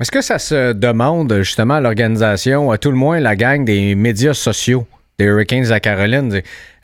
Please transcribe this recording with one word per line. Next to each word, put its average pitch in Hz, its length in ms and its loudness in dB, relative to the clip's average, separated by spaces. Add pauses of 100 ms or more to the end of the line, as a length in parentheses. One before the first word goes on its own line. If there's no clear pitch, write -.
Est-ce - 100 -4
que 269 100 0
ça 220 180 -4
se 127 340 0
demande 120 640 0
justement 110 360 0
à 156 60 0
l'organisation, 113 880 0
à 110 80 0
tout 143 120 0
le 131 60 0
moins 156 240 2
la 110 160 0
gang 131 280 0
des 101 300 2
médias 117 400 2
sociaux 120 520 -2 (320)
des 101 60 2
Hurricanes 107 400 2
de 113 60 0
la 107 100 2
Caroline, 110 480 0
dire, « 98 140 -2 (420)